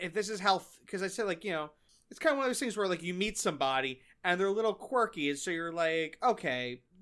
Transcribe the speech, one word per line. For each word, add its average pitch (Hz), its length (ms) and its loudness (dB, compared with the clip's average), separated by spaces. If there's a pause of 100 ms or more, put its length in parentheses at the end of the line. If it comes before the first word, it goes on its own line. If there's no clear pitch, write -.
if 175 140 -6
this 202 140 0
is 214 120 -4
how, 196 160 6
f-, - 300 -10
'cause 190 160 -4
I 190 60 -2
said, 208 180 -2
like, 175 180 -4
you 190 80 -2
know, 151 180 -2 (400)
it's - 100 -16
kinda 302 160 4
one 269 80 0
of 254 60 2
those 247 100 -2
things 226 160 -2
where, 208 120 0
like, 170 140 0
you 180 120 -4
meet 202 240 -2
somebody 135 640 0 (220)
and 180 160 2
they're 196 80 2
a 196 60 2
little 220 220 2
quirky, 220 560 0
and 143 80 -2
so 185 120 -4
you're 165 220 -2
like, 160 500 0
"Okay, 127 600 0 (200)